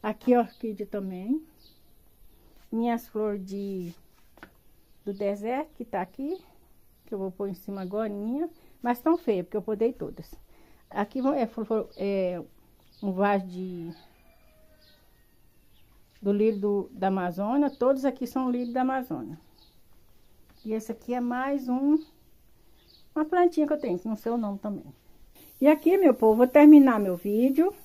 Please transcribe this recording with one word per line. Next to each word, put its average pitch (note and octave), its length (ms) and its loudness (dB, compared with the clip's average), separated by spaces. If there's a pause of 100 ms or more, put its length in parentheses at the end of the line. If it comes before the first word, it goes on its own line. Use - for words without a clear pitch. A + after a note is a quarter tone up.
Aqui G#3+ 320 -2
a A#3+ 80 6
orquídea G#3 460 -8
também. G3 580 -6 (1300)
Minhas A#3 360 -4
flores G#3 380 -6
de, G3 480 -8 (1080)
do G3+ 100 -8
deserto, G#3 640 -6
que A#3 100 -14
tá F#3 160 -6
aqui. C#4 420 -10 (640)
Que - 80 -12
eu G3 60 -8
vou F#3+ 120 -6
pôr G3 180 -8
em F#3 40 -8
cima G3 280 -12
agorinha. G#3+ 680 -6 (340)
Mas A#3+ 180 -2
tão E4+ 160 2
feia, G3 260 -2
porque G#3 140 -8
eu F#3+ 60 -6
podei A3+ 280 0
todas. - 400 -14 (600)
Aqui G#3 280 -6
vão, C4+ 140 0
é, B3 140 0
flor, A3 500 -4
é F#3+ 420 -2 (600)
um G3+ 100 -4
vaso G3 360 0
de, F3+ 440 -10 (2250)
do G3+ 100 -2
lírio G#3 280 2
do, G3+ 320 -2
da F#3+ 160 -4
Amazônia. G3 640 -2
Todos C4 340 0
aqui B3+ 220 -2
são B3+ 240 -4
lírio B3 200 -4
da B3+ 100 -2
Amazônia. C4 580 -6 (1200)
E G#3+ 80 -8
esse A3 200 -6
aqui A#3+ 240 -8
é B3 40 -4
mais B3 480 -4
um, C#4 300 2 (1160)
uma D#4 100 -2
plantinha F4 400 2
que D4+ 80 -2
eu D4+ 60 -4
tenho, F#3+ 180 -4
que G3+ 100 -10
não A3 80 -4
sei A3+ 160 -6
o A#3+ 60 -2
nome G3+ 220 -6
também. G#3 260 -10 (760)
E C4+ 80 4
aqui, D#4 300 4
meu D#4+ 160 6
povo, A3 240 4
vou B3 100 6
terminar C#4 520 10
meu F#3 160 -2
vídeo. C4 580 2 (120)